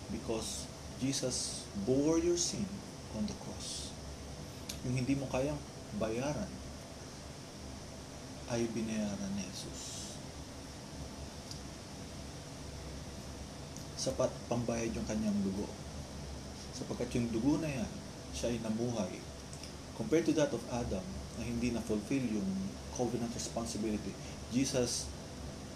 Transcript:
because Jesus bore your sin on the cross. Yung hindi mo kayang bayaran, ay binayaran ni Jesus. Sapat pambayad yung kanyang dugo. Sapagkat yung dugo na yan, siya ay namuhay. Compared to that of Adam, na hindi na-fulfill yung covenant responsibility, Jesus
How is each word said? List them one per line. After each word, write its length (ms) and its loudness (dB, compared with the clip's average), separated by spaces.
because 560 -2
Jesus 640 2
bore 360 8
your 160 6
sin 280 2
on 120 4
the 120 -4
cross. 520 -6
Yung 120 2
hindi 200 4
mo 120 0
kayang 280 4
bayaran, 480 2
ay 200 4
binayaran 640 0
ni 160 -2
Jesus. 640 -6
Sapat 320 4
pambayad 480 2
yung 160 0
kanyang 320 4
dugo. 240 2
Sapagkat 400 -2
yung 160 4
dugo 240 6
na 80 2
yan, 240 0
siya 160 4
ay 80 2
namuhay. 560 2
Compared 320 6
to 80 6
that 160 8
of 160 0
Adam, 320 2
na 80 -2
hindi 300 2
na-fulfill 480 2
yung 300 2
covenant 400 2
responsibility, 800 0
Jesus 560 4